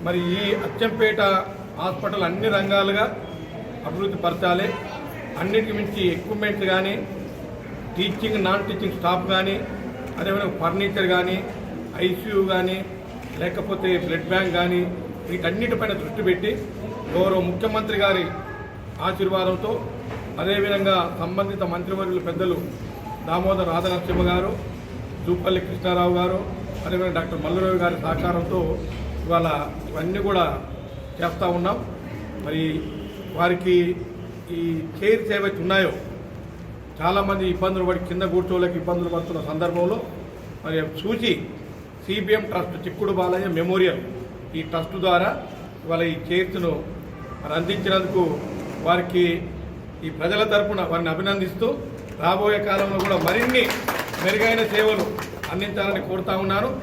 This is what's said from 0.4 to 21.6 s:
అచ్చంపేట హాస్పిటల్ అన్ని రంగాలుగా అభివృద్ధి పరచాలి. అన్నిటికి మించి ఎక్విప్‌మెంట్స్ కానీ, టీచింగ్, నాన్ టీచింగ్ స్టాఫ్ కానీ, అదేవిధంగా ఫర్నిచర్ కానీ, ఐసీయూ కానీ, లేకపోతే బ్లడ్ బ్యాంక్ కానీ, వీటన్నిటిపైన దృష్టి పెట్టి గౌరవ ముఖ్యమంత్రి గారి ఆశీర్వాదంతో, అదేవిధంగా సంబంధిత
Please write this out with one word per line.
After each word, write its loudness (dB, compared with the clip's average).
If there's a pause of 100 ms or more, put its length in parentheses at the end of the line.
అచ్చంపేట 2 (600)
హాస్పిటల్ 0
అన్ని 0
రంగాలుగా 4 (800)
అభివృద్ధి -2
పరచాలి. 2 (720)
అన్నిటికి 2
మించి -2 (140)
ఎక్విప్‌మెంట్స్ 0
కానీ, 2 (1000)
టీచింగ్, 0
నాన్ 2
టీచింగ్ -2
స్టాఫ్ 2
కానీ, 2 (640)
అదేవిధంగా 0
ఫర్నిచర్ 2
కానీ, 4 (680)
ఐసీయూ 2 (100)
కానీ, 2 (680)
లేకపోతే 0 (140)
బ్లడ్ -2
బ్యాంక్ 2
కానీ, 4 (500)
వీటన్నిటిపైన 0
దృష్టి -4
పెట్టి 2 (640)
గౌరవ 4
ముఖ్యమంత్రి 0
గారి 4 (840)
ఆశీర్వాదంతో, 2 (720)
అదేవిధంగా 4 (260)
సంబంధిత 0 (100)